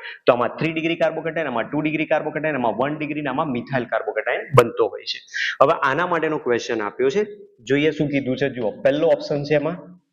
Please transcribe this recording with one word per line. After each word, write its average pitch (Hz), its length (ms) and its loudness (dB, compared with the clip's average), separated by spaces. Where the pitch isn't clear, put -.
તો 131 60 8
આમાં 120 160 4
થ્રી 156 240 -2
ડિગ્રી 160 240 -2
કાર્બોકેટાયન, 160 500 -2
આમાં 117 180 -2
ટુ 131 160 -4
ડિગ્રી 156 260 0
કાર્બોકેટાયન, 151 480 -2
આમાં 120 180 0
વન 139 260 -2
ડિગ્રી 151 240 -6
ને 143 80 -4
આમાં 147 200 -2
મિથાઇલ 123 340 -2
કાર્બોકેટાયન 113 560 -2
બનતો 117 340 4
હોય 107 160 -10
છે. - 140 -8
હવે 143 100 6
આના 143 340 2
માટેનો 156 320 0
ક્વેશ્ચન 117 440 0
આપ્યો 120 280 0
છે, 208 160 0
જોઈએ 139 300 2
શું 151 180 0
કીધું 131 280 0
છે. 139 140 0
જુઓ 117 200 -4
પહેલો 147 380 2
ઓપ્શન 143 360 0
છે 147 100 0
એમાં 151 220 0